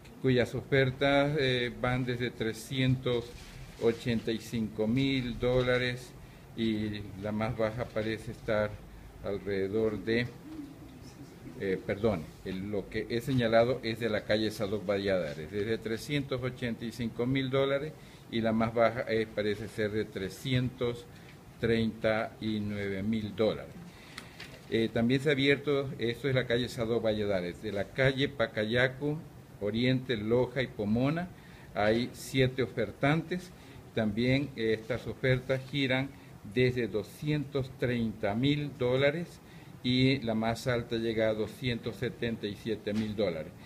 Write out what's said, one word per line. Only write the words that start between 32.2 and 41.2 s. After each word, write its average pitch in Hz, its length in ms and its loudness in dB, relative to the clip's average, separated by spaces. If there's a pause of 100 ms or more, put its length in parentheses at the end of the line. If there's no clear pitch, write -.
ofertantes. 147 880 0 (420)
También, 123 640 2
eh, 113 160 2
estas 110 340 -2
ofertas 131 540 0 (100)
giran 139 400 0 (420)
desde 123 360 4
doscientos 135 880 -2
treinta 113 560 0
mil 143 420 2
dólares 143 640 2 (460)
y 127 340 4
la 113 160 0
más 113 320 0
alta 120 300 0
llega 113 320 2